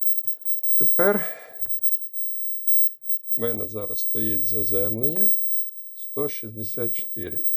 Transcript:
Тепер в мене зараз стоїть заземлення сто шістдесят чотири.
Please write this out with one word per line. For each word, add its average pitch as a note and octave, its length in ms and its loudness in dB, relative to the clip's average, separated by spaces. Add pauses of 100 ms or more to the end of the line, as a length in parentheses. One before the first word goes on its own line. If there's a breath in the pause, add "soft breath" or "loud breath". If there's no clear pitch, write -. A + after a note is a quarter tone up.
(760 loud breath)
Тепер G3+ 500 8 (2000 loud breath)
в - 40 -4
мене A2 280 2
зараз G#2 320 -2
стоїть G#2 480 0
заземлення G#2+ 840 2 (640)
сто - 340 0
шістдесят A2 640 -2
чотири. - 440 -4 (180)